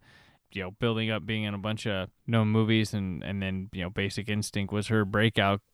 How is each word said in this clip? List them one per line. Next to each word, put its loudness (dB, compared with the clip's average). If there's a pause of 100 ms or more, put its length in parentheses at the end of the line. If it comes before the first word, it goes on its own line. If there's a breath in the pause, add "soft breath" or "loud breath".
(520 soft breath)
you -8
know, -8
building -2
up -4
being -2
in -4
a -6
bunch -4
of -4 (160)
known 4
movies, 4
and, -4
and -4
then, -4
you -6
know, -6
Basic -4
Instinct -4
was -2
her 4
breakout. 2 (120)